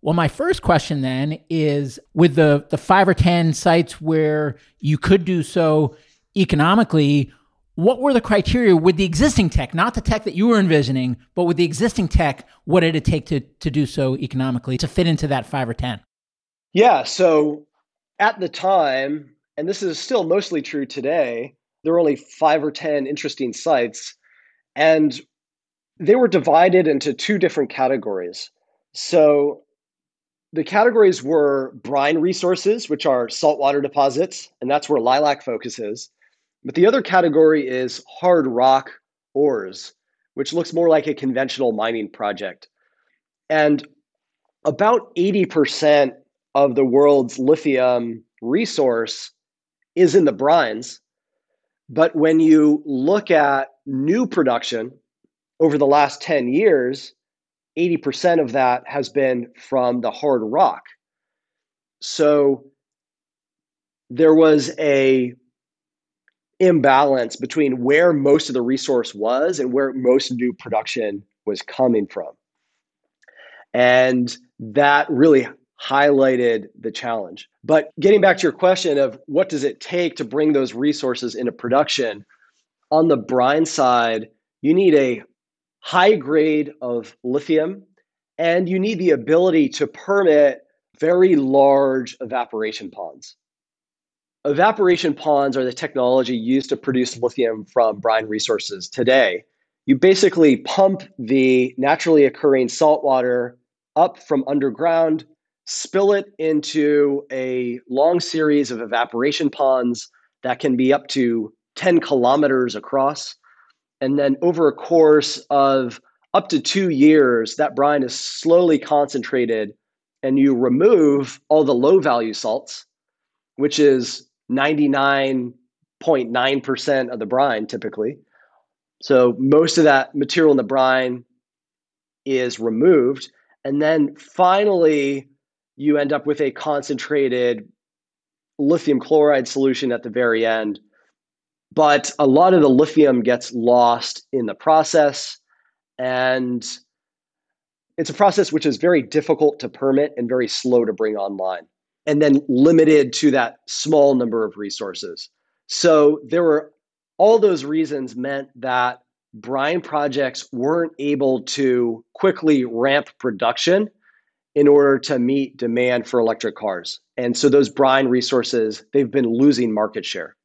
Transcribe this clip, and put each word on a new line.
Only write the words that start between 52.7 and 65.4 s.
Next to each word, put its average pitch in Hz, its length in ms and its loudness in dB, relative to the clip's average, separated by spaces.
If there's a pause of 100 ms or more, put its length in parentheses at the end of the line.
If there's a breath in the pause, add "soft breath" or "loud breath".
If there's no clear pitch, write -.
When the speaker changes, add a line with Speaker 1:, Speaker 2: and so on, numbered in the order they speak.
Speaker 2:
look 151 440 -2
at 143 380 2 (180)
new 147 400 -2
production 123 680 -2 (640)
over 151 180 2
the 143 80 2
last 143 360 2
ten 139 260 -2
years, 139 680 0 (600)
eighty 170 220 -2
percent 165 420 -2
of 127 140 -2
that 127 320 0
has 143 240 -8
been 127 500 -2
from 123 400 -2
the 117 120 -6
hard 135 340 -2
rock. 120 380 0 (1160)
So 143 640 0 (1500)
there 156 240 4
was 156 460 4
a 135 540 0 (1300)